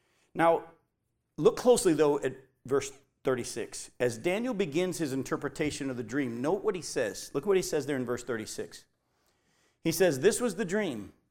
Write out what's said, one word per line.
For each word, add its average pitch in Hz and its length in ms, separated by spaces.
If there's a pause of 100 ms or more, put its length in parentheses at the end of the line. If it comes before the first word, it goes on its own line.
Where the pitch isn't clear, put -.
(360)
Now, 170 280 (760)
look 180 200
closely, 214 360
though, 147 260
at 131 160 (300)
verse 135 260 (320)
thirty-six. 120 760
As 120 180
Daniel 202 360
begins 180 460
his 147 120
interpretation 139 800
of 123 80
the 123 60
dream, 120 380
note 180 220
what 208 120
he 175 60
says. 107 520
Look 139 120
what 196 120
he 180 60
says 147 220
there 139 120
in 127 80
verse 120 180
thirty-six. - 640 (960)
He 165 80
says, 160 280
"This 208 200
was 233 160
the 214 100
dream, 160 480 (180)